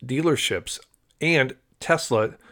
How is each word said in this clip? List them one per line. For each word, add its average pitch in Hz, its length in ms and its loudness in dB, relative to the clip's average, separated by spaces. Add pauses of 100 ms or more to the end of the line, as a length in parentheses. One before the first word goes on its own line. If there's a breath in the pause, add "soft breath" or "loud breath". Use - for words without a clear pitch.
dealerships, 131 760 -2 (420)
and 147 360 2 (240)
Tesla 113 540 0 (180 soft breath)